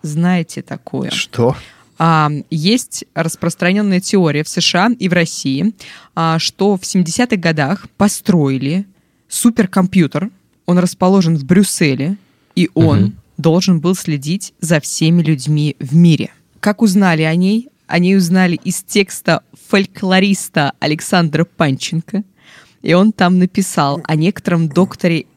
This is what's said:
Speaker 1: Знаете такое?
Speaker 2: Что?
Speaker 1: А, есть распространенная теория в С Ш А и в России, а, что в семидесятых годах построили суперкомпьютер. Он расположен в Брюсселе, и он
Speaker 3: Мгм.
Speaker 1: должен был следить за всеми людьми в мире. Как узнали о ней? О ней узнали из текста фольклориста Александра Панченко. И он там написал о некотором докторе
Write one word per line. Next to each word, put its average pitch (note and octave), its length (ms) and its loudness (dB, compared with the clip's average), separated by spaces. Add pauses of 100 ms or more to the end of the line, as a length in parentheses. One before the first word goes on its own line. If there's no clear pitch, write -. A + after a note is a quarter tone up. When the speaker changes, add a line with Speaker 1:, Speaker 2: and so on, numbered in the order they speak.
Speaker 1:
Знаете E3 600 -2
такое? - 500 -10
Speaker 2:
Что? - 440 0 (420)
Speaker 1:
А, D#3+ 320 2 (200)
есть F3+ 640 -2
распространенная F3+ 880 -2
теория D#3+ 440 0
в - 40 -8
С - 140 -4
Ш F3+ 240 0
А A#3 60 2
и F#3+ 180 -2
в E3 40 2
России, E3 600 -2 (420)
а, E3 240 0
что G3 380 0
в F#3 80 -10
семидесятых F#3+ 540 0
годах D#3+ 480 -2 (100)
построили D#3+ 880 0 (420)
суперкомпьютер. F#3+ 1000 0 (360)
Он F3 140 2
расположен F3+ 580 2
в C#3+ 80 -6
Брюсселе, E3 720 0 (380)
и F3 180 0
он D#3 280 2
Speaker 3:
Мгм. G2+ 120 0 (240)
Speaker 1:
должен E3 440 2
был F3 140 0
следить D#3 680 -6
за D#3+ 180 0
всеми E3 420 0
людьми D3+ 580 -2
в C#3 160 -6
мире. E3 340 4 (300)
Как G#3 220 -2
узнали F#3 420 2
о D#3+ 120 0
ней? G3+ 320 0 (200)
О E3 120 0
ней F3+ 160 4
узнали F3+ 480 2
из - 200 -6
текста - 580 -2 (260)
фольклориста F#3+ 1120 0
Александра D#3+ 680 0
Панченко. E3 800 -4 (580)
И - 120 0
он G3 180 4
там F#3 260 2
написал F3 680 0
о D#3 100 -2
некотором E3 540 0
докторе E3+ 560 -2 (120)